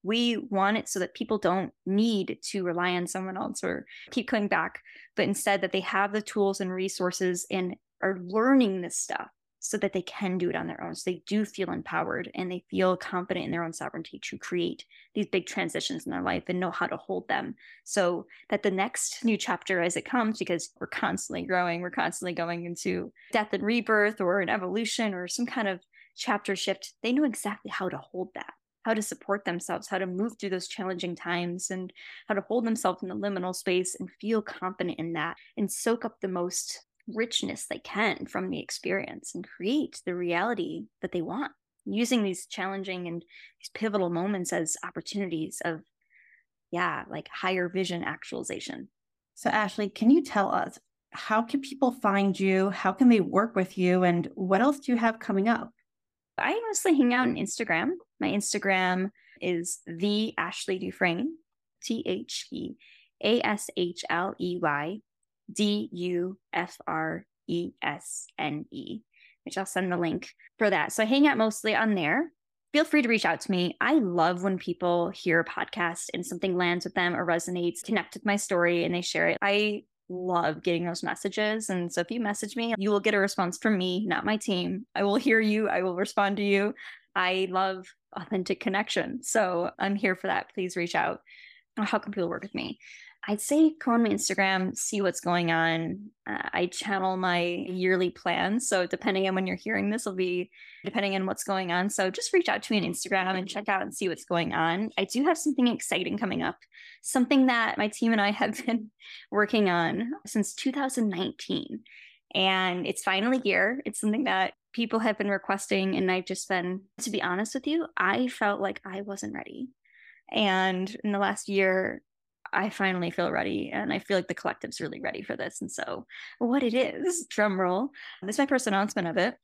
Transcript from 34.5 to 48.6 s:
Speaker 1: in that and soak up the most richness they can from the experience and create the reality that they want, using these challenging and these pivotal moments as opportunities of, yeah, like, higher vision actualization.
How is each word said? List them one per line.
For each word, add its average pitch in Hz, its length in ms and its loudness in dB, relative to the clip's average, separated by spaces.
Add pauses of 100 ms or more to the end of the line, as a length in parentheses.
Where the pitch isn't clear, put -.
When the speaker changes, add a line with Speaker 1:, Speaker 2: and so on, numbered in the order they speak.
Speaker 1:
in 165 160 -4
that 160 220 -2 (220)
and 202 120 0
soak 233 360 -2
up 220 160 -8
the 190 80 -4
most 180 560 -4 (300)
richness 220 500 -2
they - 140 -6
can - 480 -2
from 185 240 -4
the - 80 -6
experience - 760 -6
and 175 140 -10
create 247 580 -2
the 180 80 -4
reality 175 720 -2 (180)
that 185 100 -6
they 175 120 -2
want, - 280 -6 (340)
using 226 360 2
these 190 240 -2
challenging 190 600 -6
and 170 160 -8 (360)
these - 140 -18
pivotal 202 380 0
moments 185 420 -2
as 170 300 -2
opportunities 170 840 -6
of, 160 160 0 (880)
yeah, 170 380 0
like, - 200 -8
higher 185 380 -2
vision 175 360 -2
actualization. - 840 -8 (440)